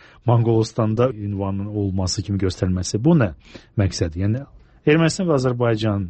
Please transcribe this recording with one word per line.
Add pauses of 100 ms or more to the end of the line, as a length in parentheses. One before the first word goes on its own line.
(240)
Manqolistanda
ünvanın
olması
kimi
göstərməsi,
bu
nə (460)
məqsəd?
Yəni, (420)
Ermənistan
və
Azərbaycan